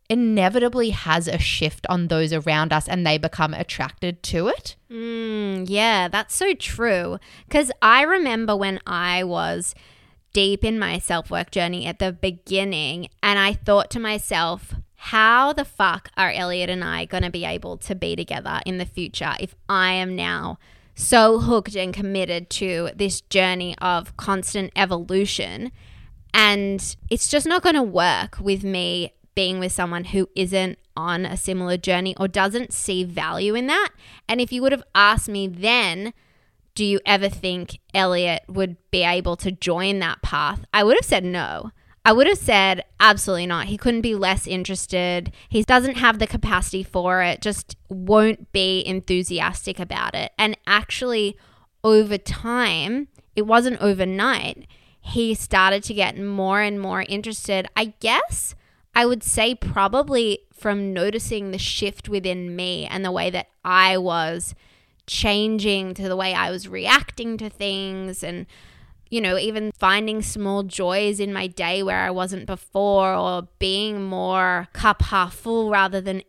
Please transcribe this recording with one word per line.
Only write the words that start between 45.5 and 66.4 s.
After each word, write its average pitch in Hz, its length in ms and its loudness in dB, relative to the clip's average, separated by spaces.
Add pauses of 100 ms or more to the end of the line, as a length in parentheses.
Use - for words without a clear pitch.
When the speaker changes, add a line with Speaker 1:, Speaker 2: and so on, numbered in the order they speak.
Speaker 2:
doesn't 254 320 4
have 233 220 4
the 208 100 0
capacity 202 540 -2
for 185 400 0
it, 175 200 0
just - 340 -6 (120)
won't 208 640 2
be 185 340 0
enthusiastic 180 960 -2
about - 340 -6
it." - 240 -6
And 214 180 0 (100)
actually, 208 680 -2 (460)
over 214 340 6
time, 226 920 -4 (260)
it 214 80 0
wasn't 233 400 4
overnight, 196 840 0 (340)
he 226 340 -2
started 196 500 2
to 226 100 -6
get 202 240 -2
more 196 420 0
and 208 200 0
more 190 220 -4
interested. 202 640 -4 (100)
I 220 240 -2
guess 277 540 -2 (400)
I 240 120 6
would 247 180 0
say 233 300 0
probably 233 840 0 (160)
from 202 360 -4
noticing 202 580 -2
the 185 80 -6
shift - 500 -6
within 180 480 -4
me 180 300 -6
and 190 180 -6
the 180 80 -2
way 175 180 -2
that 180 180 -6 (160)
I 185 340 6
was 170 560 -2 (520)
changing 208 880 0
to 190 160 -8
the 185 80 -2
way 185 180 -2
I 175 160 0